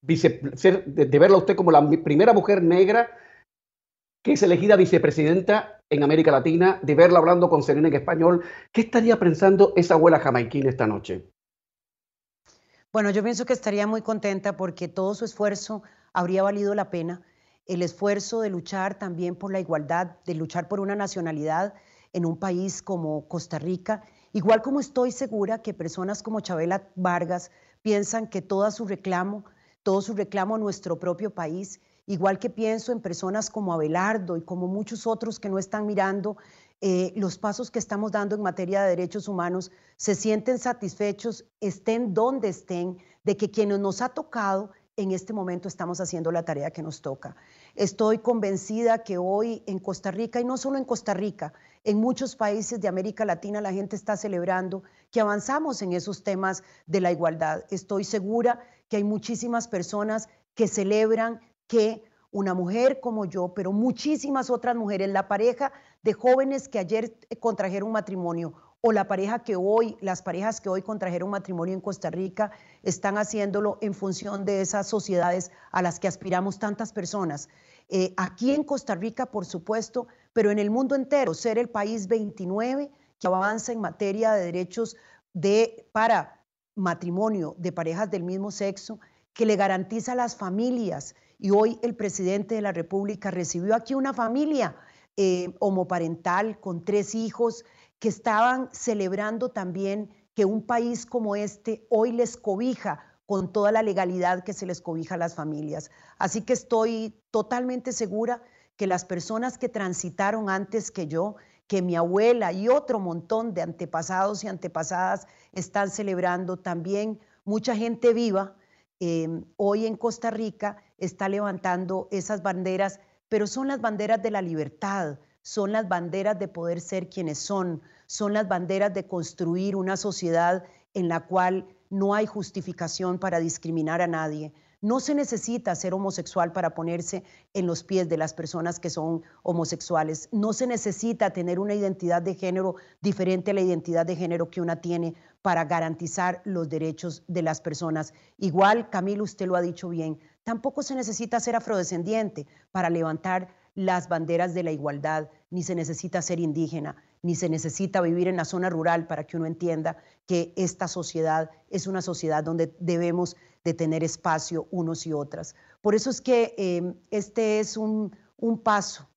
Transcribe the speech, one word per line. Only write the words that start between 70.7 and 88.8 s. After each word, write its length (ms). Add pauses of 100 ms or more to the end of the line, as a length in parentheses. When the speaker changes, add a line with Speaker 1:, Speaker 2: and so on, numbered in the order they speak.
Speaker 2:
contrajeron 480
matrimonio 440
en 80
Costa 280
Rica 420 (320)
están 340
haciéndolo 640
en 120
función 520
de 160
esas 260
sociedades 640 (200)
a 100
las 180
que 80
aspiramos 520
tantas 340
personas. 560 (400)
Eh, 260
aquí 380
en 100
Costa 320
Rica, 300
por 200
supuesto, 640 (240)
pero 200
en 80
el 100
mundo 260
entero, 380
ser 240
el 100
país 400
veintinueve 800 (300)
que 80
avanza 460
en 80
materia 500
de 140
derechos 500 (380)
de, 580
para 540 (300)
matrimonio 840
de 160
parejas 360
del 140
mismo 280
sexo, 480 (340)